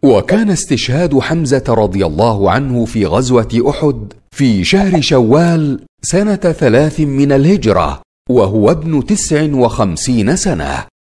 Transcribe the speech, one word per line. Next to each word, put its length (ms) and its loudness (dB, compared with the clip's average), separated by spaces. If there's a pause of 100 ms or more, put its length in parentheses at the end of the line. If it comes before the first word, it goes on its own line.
وكان 460 2
استشهاد 680 -2
حمزة 500 -2
رضي 360 0
الله 460 0
عنه 340 -2
في 200 -2
غزوة 640 0
أحد 440 -4 (180)
في 320 0
شهر 380 2
شوال 800 2 (220)
سنة 340 -2
ثلاث 640 0
من 320 0
الهجرة، 720 0 (280)
وهو 420 2
ابن 340 -2
تسع 380 -2 (100)
وخمسين 840 0
سنة 500 -4 (180)